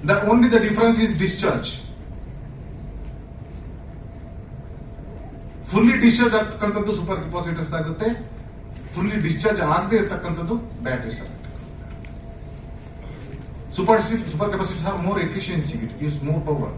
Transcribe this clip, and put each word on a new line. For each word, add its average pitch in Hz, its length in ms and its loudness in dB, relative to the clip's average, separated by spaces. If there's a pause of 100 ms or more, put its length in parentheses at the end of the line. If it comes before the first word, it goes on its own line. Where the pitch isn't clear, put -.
The, 202 260 4
only 240 180 8
the 233 120 8
difference 226 380 6
is 220 200 4
discharge. - 520 0 (4000)
Fully 233 320 8
discharge 233 360 8
ಆಗ್ತಕ್ಕಂಥದ್ದು 202 600 0
ಸೂಪರ್ 185 260 -2
ಕೆಪಾಸಿಟರ್ಸ್ 170 540 -4
ಆಗುತ್ತೆ, 165 300 -2 (840)
ಫುಲ್ಲಿ 214 300 0
ಡಿಸ್ಚಾರ್ಜ್ 190 360 2 (140)
ಆಗದೆ 196 260 2
ಇರತಕ್ಕಂಥದ್ದು 170 540 -2 (320)
ಬ್ಯಾಟರೀಸ್ 123 380 -4
ಆಗುತ್ತೆ. - 100 -12 (2500)
Super, 214 200 8 (340)
super 202 220 0
capacitors 185 360 -2
have 196 100 -2 (100)
more 202 180 2
efficiency, 156 480 -2 (120)
it 113 140 -8
gives 147 160 -2 (120)
more 156 200 2
power. 123 300 -2